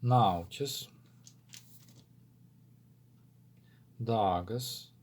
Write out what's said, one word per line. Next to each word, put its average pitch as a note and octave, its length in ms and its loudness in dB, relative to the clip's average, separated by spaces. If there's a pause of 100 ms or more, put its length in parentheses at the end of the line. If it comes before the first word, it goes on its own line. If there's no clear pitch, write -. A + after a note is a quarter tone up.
Наутіс. G#2+ 880 0 (3000)
Дагас. A2 920 -2 (120)